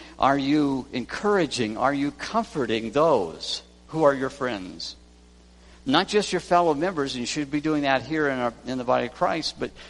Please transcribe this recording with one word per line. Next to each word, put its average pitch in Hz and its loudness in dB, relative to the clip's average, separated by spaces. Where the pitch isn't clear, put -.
are 135 4
you 139 2
encouraging? 123 0
Are 131 2
you 143 -2
comforting 117 -2
those 107 2
who 160 -2
are 143 8
your 131 -2
friends? 95 -8
Not 156 4
just 208 0
your 180 0
fellow 175 4
members, 147 -2
and 123 -4
you 117 -4
should 147 -4
be 147 -2
doing 151 0
that 135 2
here 151 -2
in 131 -2
our, 120 0
in 127 -4
the 123 -6
body 123 2
of 117 -10
Christ, 175 -2
but 127 -6